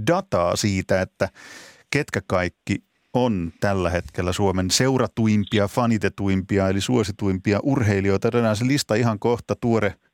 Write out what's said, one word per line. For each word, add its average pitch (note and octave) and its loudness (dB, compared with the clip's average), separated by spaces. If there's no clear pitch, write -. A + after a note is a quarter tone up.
dataa G2 0
siitä, F#2+ 0
että F#2 -4
ketkä C#3 -4
kaikki F#2 -4
on G#2+ -2
tällä F#2+ 0
hetkellä F2+ -4
Suomen F#2 0
seuratuimpia, A2 0
fanitetuimpia, G2 0
eli F#2+ 0
suosituimpia G2+ 0
urheilijoita. G2+ 0
Otetaan A2+ 2
se A#2 -2
lista C3 0
ihan A2+ 0
kohta, A#2 -2
tuore A2 0